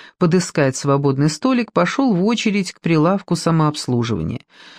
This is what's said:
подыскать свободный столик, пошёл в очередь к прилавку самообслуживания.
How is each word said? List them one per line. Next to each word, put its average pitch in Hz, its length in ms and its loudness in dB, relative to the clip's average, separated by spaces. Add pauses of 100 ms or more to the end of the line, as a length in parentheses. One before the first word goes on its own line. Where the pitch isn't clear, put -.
(180)
подыскать 165 580 0
свободный 139 520 0
столик, 240 440 -2
пошёл 220 400 0
в 175 120 0
очередь 208 480 -2
к - 80 -20
прилавку 170 560 0
самообслуживания. 123 1040 -2 (380)